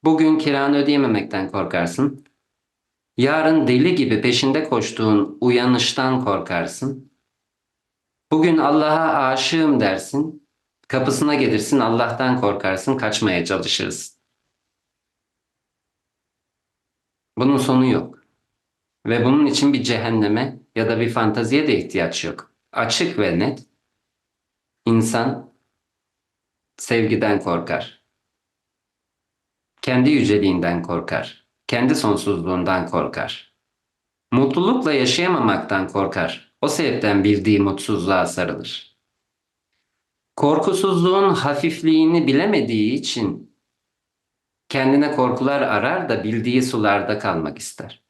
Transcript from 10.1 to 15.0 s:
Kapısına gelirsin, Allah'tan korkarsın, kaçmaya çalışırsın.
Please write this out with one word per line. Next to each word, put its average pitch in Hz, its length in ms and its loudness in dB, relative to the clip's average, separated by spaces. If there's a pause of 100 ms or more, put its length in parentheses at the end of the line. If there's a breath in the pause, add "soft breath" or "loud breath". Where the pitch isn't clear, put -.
Kapısına 135 480 0
gelirsin, 127 440 0
Allah'tan 120 600 0
korkarsın, 98 560 -2
kaçmaya 95 480 -2
çalışırsın. - 760 -6 (3250)